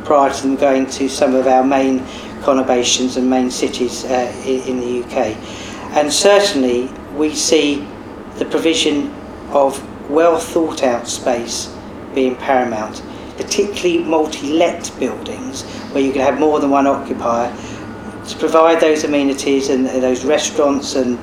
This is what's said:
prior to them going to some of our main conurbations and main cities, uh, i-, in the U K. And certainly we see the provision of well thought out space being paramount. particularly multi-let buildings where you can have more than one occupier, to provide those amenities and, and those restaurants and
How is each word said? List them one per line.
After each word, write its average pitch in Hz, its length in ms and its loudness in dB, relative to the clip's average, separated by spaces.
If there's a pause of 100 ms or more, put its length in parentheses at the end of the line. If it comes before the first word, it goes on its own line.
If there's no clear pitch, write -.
prior 139 280 4
to - 100 -6
them 135 140 0
going 135 300 2
to 131 220 -4
some 131 260 2
of 131 120 4
our 131 180 6
main 135 360 2 (400)
conurbations 127 760 2
and 127 120 2
main 127 220 2
cities, - 540 -4
uh, 123 280 0 (120)
i-, 131 220 -2
in 127 140 -2
the 120 60 -4
U 123 180 -4
K. 110 320 -2 (540)
And 151 220 2
certainly 139 760 4 (240)
we 151 200 0
see 143 520 2 (500)
the - 80 -4
provision 151 680 0 (380)
of 139 320 2 (280)
well 165 280 4
thought 165 440 -2
out 120 260 0
space - 680 -4 (400)
being 131 220 2
paramount. 113 680 -2 (360)
particularly 185 680 0
multi-let 156 920 0
buildings 127 640 -6 (300)
where 139 100 0
you 135 100 2
can 135 80 0
have 131 180 2
more 151 220 4
than 143 80 2
one 139 180 4
occupier, 123 640 0 (760)
to - 100 -10
provide 160 440 4
those 156 240 4
amenities 139 680 2
and, 131 160 2
and 127 160 0
those 127 240 0
restaurants 143 680 2
and 123 260 0